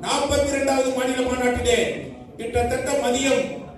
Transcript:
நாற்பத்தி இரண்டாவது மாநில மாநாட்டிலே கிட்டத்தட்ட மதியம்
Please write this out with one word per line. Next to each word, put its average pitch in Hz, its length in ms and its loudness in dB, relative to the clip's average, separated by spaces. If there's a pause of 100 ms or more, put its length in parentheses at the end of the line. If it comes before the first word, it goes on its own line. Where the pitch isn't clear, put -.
நாற்பத்தி 285 460 2
இரண்டாவது 269 460 2
மாநில 254 320 0
மாநாட்டிலே 240 500 2 (580)
கிட்டத்தட்ட 240 540 -2 (120)
மதியம் 262 400 2 (340)